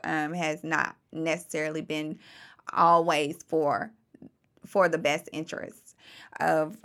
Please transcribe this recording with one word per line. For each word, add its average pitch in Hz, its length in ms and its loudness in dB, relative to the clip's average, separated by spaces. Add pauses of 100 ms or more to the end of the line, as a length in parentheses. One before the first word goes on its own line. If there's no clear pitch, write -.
um, 156 320 -4
has 156 300 -4
not 156 320 -2 (160)
necessarily 160 720 -4
been 156 360 -6 (540)
always 165 760 4
for, 156 460 0 (720)
for 190 220 4
the 165 100 0
best 156 340 0
interests - 600 -12 (460)
of, 160 440 2